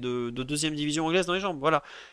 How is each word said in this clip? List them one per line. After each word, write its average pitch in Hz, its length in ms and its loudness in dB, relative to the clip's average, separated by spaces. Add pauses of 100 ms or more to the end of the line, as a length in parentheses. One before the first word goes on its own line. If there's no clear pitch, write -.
de, 123 280 -2
de 127 140 -4
deuxième 151 320 -2
division 147 300 0
anglaise 175 200 4
dans 175 80 0
les 190 60 2
jambes ? 185 200 -2
Voilà. 147 240 4 (300)